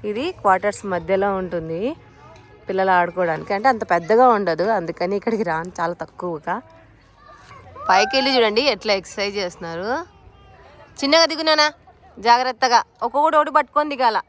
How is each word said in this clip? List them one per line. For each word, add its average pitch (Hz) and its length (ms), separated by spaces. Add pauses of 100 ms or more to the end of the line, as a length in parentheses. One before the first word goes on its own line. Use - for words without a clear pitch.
ఇది 240 260
క్వార్టర్స్ 196 540
మధ్యలో 190 500
ఉంటుంది 175 600 (760)
పిల్లలు 190 220
ఆడుకోవడానికి, 175 640
అంటే 214 160
అంత 220 220
పెద్దగా 202 360
ఉండదు, 180 360
అందుకని 185 520
ఇక్కడికి 214 280
రాను 170 360
చాలా 170 140
తక్కువగా. 180 680 (1300)
పైకి 214 280
వెళ్ళి 262 200
చూడండి 226 240
ఎట్లా 214 320
ఎక్సర్సైజ్ 202 440
చేస్తున్నారు. 185 680 (1000)
చిన్నగా 320 220
దిగునానా, 311 480 (460)
జాగ్రత్తగా 247 640 (200)
ఒక్కొక్కటి 262 320
ఒకటి 302 160
పట్టుకొని 302 380
దిగాల. 233 400